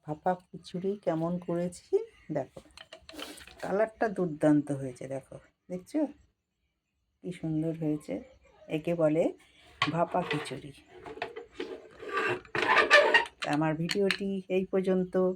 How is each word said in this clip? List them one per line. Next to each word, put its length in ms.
ভাপা 340
খিচুড়ি 520
কেমন 280
করেছি 400
দেখো, 240
কালারটা 440
দুর্দান্ত 520
হয়েছে। 240
দেখো, 220
দেখছো 300
কি 60
সুন্দর 320
হয়েছে? 320
একে 240
বলে 220
ভাপা 480
খিচুড়ি। 440
আমার 260
ভিডিওটি 500
এই 160
পর্যন্ত। 420